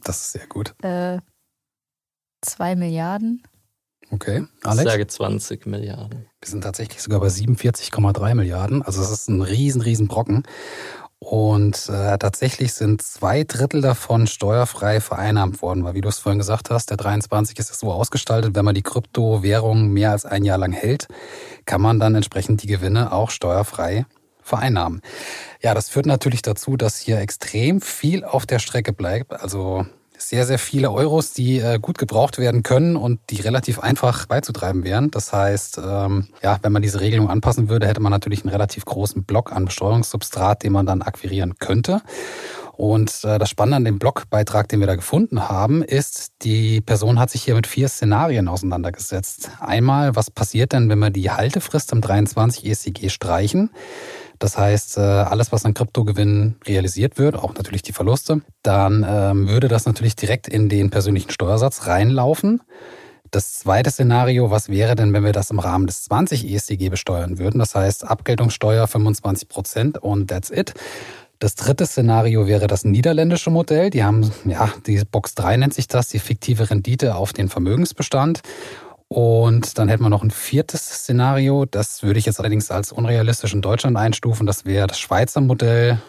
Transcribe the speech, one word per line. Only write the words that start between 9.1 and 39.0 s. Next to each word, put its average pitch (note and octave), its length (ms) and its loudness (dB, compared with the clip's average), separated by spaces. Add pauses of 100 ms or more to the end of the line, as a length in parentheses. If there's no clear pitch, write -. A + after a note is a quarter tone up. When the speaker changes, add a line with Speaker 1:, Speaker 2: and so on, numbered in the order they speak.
Speaker 1:
ein G2 140 2
riesen, B2 400 0
riesen A2 260 2
Brocken. A#2 360 0 (760)
Und, G#2 680 2
äh, G2 280 0
tatsächlich B2 560 -2
sind G#2+ 280 0
zwei - 420 -2
Drittel C#3+ 380 0
davon A#2+ 460 2
steuerfrei G#2+ 760 0
vereinnahmt G2+ 600 -2
worden. F2+ 220 -2
Weil, F2 120 -6
wie G2 60 -2
du G2+ 60 -2
es G#2 120 -4
vorhin G2+ 200 0
gesagt G#2 300 -2
hast, A#2 200 -2
der G#2+ 60 -4
dreiundzwanzig G#2 640 -2
ist A2 100 -6
ja - 60 -14
so G#2 160 -4
ausgestaltet, A2+ 640 -2
wenn G2+ 80 2
man G2+ 120 4
die F#2+ 80 -2
Kryptowährung A2 1040 0
mehr G2+ 220 2
als G#2 140 -2
ein G2+ 200 -2
Jahr F#2+ 140 2
lang F#2 120 -2
hält, A#2 380 -4 (560)
kann F#2+ 160 0
man A2 180 4
dann A2 160 4
entsprechend G#2 480 0
die G2+ 40 -8
Gewinne G2+ 440 0
auch G#2 180 -2
steuerfrei F#2+ 760 -2 (360)
vereinnahmen. F#2+ 600 -2 (600)
Ja, A2+ 120 2
das G2+ 160 -2
führt C#3+ 160 -2
natürlich C3 380 0
dazu, B2 340 -2
dass A#2 200 0
hier A2 200 -2
extrem A#2 640 -2
viel F3+ 420 -2
auf - 220 -2
der A#2+ 140 0
Strecke A#2 340 -4
bleibt. G2+ 400 -4
Also F#2+ 520 -4 (340)
sehr, B2 280 0
sehr C3 100 0
viele C3+ 340 0
Euros, D3+ 420 0
die, B2+ 260 0
äh, A#2 200 0
gut F3 200 -6
gebraucht B2+ 400 0
werden A#2+ 240 2
können D#3+ 320 4
und A#2+ 240 -2 (100)
die G#2 100 -6
relativ A#2 380 -2
einfach A#2+ 480 0
beizutreiben F#2+ 580 -2
wären. A2+ 280 0
Das - 200 -6
heißt, G2+ 520 -2
ähm, G2 460 -2 (120)
ja, G2+ 220 2
wenn G#2 80 2
man G#2 100 4
diese G2+ 200 0
Regelung G#2+ 280 4
anpassen A2 400 2
würde, A2 180 2
hätte G#2+ 120 0
man G2+ 120 2
natürlich G2+ 300 -2
einen G2 80 -4
relativ G2+ 360 -2
großen G2 400 -4